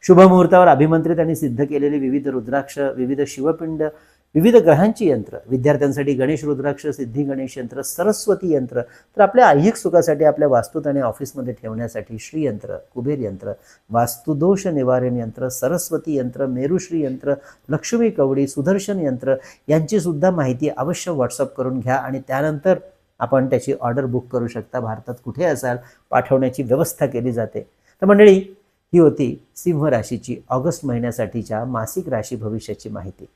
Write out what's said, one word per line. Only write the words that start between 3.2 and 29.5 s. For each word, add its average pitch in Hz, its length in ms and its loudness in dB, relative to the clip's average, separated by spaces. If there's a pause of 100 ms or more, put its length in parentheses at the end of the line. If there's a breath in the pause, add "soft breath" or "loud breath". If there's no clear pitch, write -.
शिवपिंड, 160 560 -4 (520 soft breath)
विविध 156 220 4
ग्रहांची 165 540 4
यंत्र, 120 360 -4
विद्यार्थ्यांसाठी 139 680 0
गणेश 143 300 -2
रुद्राक्ष, 143 420 -4
सिद्धी 135 360 -6
गणेश 135 360 -6
यंत्र, 127 240 -10
सरस्वती 190 720 -2
यंत्र, 123 280 -2
तर - 380 -8
आपल्या 208 280 6
ऐहिक 160 280 4
सुखासाठी 156 480 2
आपल्या 147 240 4
वास्तूत 135 380 0
आणि 139 140 -2
ऑफिसमध्ये 127 520 -6
ठेवण्यासाठी 113 680 -10
श्री 156 240 -6
यंत्र, - 320 -6 (180)
कुबेर 135 240 -4
यंत्र, 101 340 -8 (380 soft breath)
वास्तुदोष 151 760 0
निवारण 127 500 0
यंत्र, 117 320 -8
सरस्वती 151 720 -4
यंत्र, 127 280 -4
मेरुश्री 147 580 -2
यंत्र, 135 300 -4 (340 loud breath)
लक्ष्मी 226 420 0
कवडी, 135 360 0
सुदर्शन 185 540 -2
यंत्र 127 340 -2 (340 loud breath)
यांची 160 320 0
सुद्धा 165 300 0
माहिती 143 380 -2
अवश्य 160 420 -6
WhatsApp 131 460 -2
करून 131 240 -4
घ्या 127 160 -2
आणि 131 320 -6
त्यानंतर 156 500 0 (400)
आपण 127 280 0
त्याची 131 340 -2
ऑर्डर 123 240 -2
बुक 120 220 -4
करू 120 200 -4
शकता, 117 340 -8
भारतात 113 340 -10 (100)
कुठे 135 200 -6
असाल 127 320 -2 (340 soft breath)
पाठवण्याची 131 520 0
व्यवस्था 127 440 0
केली 120 260 -4
जाते. 110 280 -6 (420)
तर 190 40 2
मंडळी, 202 500 8 (360)
ही 175 60 4
होती 143 480 2 (100)